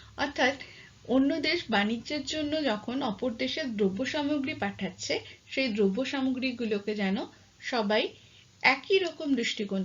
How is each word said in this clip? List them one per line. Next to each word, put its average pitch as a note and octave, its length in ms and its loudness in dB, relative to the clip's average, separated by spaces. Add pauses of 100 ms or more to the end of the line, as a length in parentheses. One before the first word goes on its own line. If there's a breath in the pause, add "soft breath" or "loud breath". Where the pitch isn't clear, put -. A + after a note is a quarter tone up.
(240 loud breath)
অর্থাৎ C#4 320 2 (600 loud breath)
অন্য C4+ 140 6 (180)
দেশ E4+ 120 2 (160)
বাণিজ্যের A#3 480 0 (100)
জন্য D4+ 200 -2 (160)
যখন A3 280 -2 (140)
অপর B3 200 -2 (120)
দেশে C4 180 -2 (160)
দ্রব্য G3 220 2 (140)
সামগ্রী D4 400 0 (100)
পাঠাচ্ছে, - 500 -4 (400 loud breath)
সেই C4 220 2
দ্রব্য G3 220 4 (140)
সামগ্রীগুলোকে B3 800 0 (100)
যেন G3 160 2 (540 loud breath)
সবাই B3+ 340 2 (580 loud breath)
একই C#4 420 4
রকম D#4+ 220 -4 (120)
দৃষ্টিকোণ G3+ 460 -2